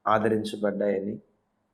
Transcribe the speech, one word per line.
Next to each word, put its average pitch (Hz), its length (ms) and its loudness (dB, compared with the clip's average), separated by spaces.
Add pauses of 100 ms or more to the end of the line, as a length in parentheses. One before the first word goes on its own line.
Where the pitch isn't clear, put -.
ఆదరించబడ్డాయని, 104 1120 0 (560)